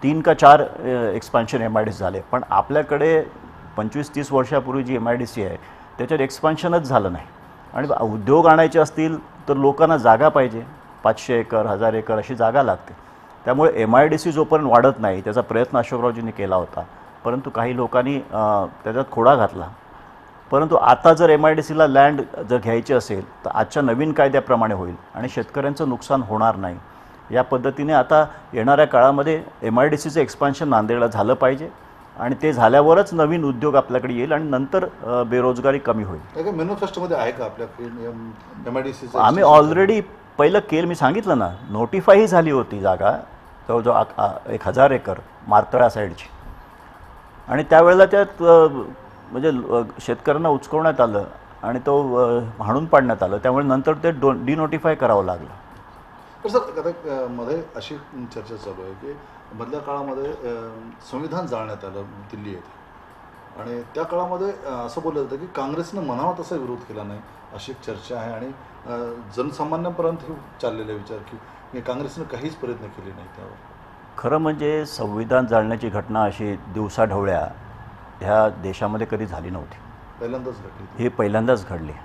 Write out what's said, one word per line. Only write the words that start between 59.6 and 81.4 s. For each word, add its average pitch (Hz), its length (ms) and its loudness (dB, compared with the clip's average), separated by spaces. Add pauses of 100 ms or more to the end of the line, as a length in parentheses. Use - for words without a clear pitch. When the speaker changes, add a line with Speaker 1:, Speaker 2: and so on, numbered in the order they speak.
Speaker 2:
मधल्या 123 200 -12
काळामध्ये, 139 440 -10
अ, 120 460 -10 (420)
संविधान 156 360 -8
जाळण्यात 110 380 -10
आलं 98 160 -14
दिल्ली 104 480 -16
येथे - 360 -18 (760)
आणि 120 200 -10 (140)
त्या 156 80 -4
काळामध्ये, 180 480 -4 (160)
अ, 123 180 -8
असं 139 160 -10
बोललं 147 220 -4
जातं 135 120 -8
की 151 100 -12
काँग्रेसनं 165 560 -8
म्हणावा 143 380 -4
तसा 170 160 -8
विरोध 123 220 -8
केला 107 260 -14
नाही, 101 160 -12 (340)
अशी 104 180 -16
एक 127 140 -16
चर्चा 110 300 -12
आहे. 117 180 -10
आणि, 113 120 -12 (400)
अ, 120 280 -8 (240)
जनसामान्यांपर्यंत 165 800 -4 (100)
हे 160 60 -12 (280)
चाललेला 110 320 -6
विचार 104 240 -12
की, 101 200 -18 (340)
की 123 100 -12
काँग्रेसनं 135 420 -8
काहीच 143 320 -12
प्रयत्न 117 300 -10
केले 98 260 -18
नाही 92 240 -20
त्यावर. 98 160 -18 (680)
Speaker 1:
खरं 127 200 -2
म्हणजे 151 480 -2
संविधान 113 600 -2
जाळण्याची 110 440 0
घटना 107 340 -4
अशी 104 320 -4 (180)
दिवसाढवळ्या 98 760 -2 (720)
ह्या 107 280 2
देशामध्ये 101 640 -6
कधी 110 140 -6
झाली 87 240 -12
नव्हती. 87 260 -12 (460)
Speaker 2:
पहिल्यांदाच 123 320 -10
घडली. 101 500 -14
Speaker 1:
हे 123 60 0
पहिल्यांदाच 110 600 0